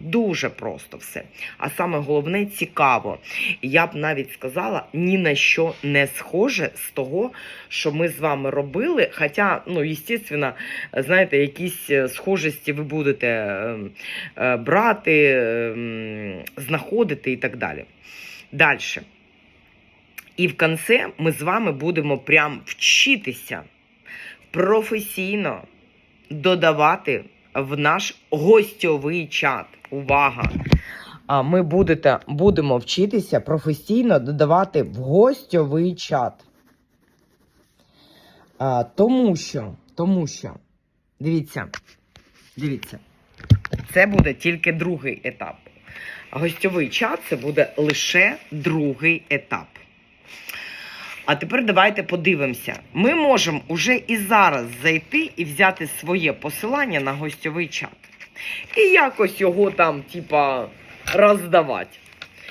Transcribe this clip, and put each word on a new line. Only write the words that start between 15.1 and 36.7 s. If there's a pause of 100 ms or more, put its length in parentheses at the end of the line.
е,
м, (120)
знаходити
і
так
далі. (680)
Дальше. (1300)
І
в
кінці (120)
ми
з
вами
будемо
прям
вчитися (880)
професійно (680)
додавати (300)
в
наш (140)
гостьовий
чат. (240)
Увага! (760)
А
ми
будете, (100)
будемо
вчитися
професійно
додавати
в
гостьовий
чат. (2250)